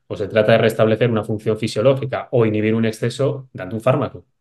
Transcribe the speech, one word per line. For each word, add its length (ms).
o 100
se 120
trata 240
de 60
restablecer 520
una 140
función 340
fisiológica 760
o 140
inhibir 280
un 120
exceso 680
dando 240
un 60
fármaco. 440